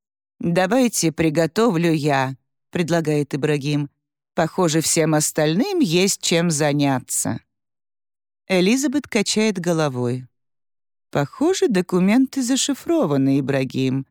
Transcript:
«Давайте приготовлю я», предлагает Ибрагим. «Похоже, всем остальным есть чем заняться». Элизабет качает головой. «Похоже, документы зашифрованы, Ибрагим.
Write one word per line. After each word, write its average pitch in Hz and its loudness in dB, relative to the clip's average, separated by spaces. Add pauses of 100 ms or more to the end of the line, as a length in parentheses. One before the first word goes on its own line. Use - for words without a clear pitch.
(400)
«Давайте 180 0
приготовлю 165 0
я», 135 0 (340)
предлагает 151 -2
Ибрагим. 147 -2 (440)
«Похоже, 165 0
всем 160 2
остальным 165 0
есть 190 0
чем 170 0
заняться». 139 -2 (1040)
Элизабет 247 0
качает 214 0
головой. 131 -2 (840)
«Похоже, 320 0
документы 202 2
зашифрованы, 226 0
Ибрагим. 131 -2